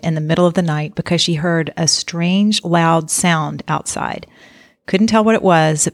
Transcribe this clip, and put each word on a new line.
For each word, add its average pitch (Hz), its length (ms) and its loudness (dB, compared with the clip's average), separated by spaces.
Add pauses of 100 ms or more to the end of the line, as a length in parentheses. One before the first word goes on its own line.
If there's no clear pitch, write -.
in 165 100 -2
the 156 80 -2
middle 165 240 2
of 170 80 2
the 185 80 0
night 151 320 -4
because 170 260 -2
she 175 140 0
heard 165 420 -2
a 160 120 -2
strange, 185 760 0
loud 165 460 2
sound 151 580 -2
outside. - 600 -6 (580)
Couldn't 202 220 2
tell 220 160 2
what 220 100 4
it 220 80 0
was, 156 520 2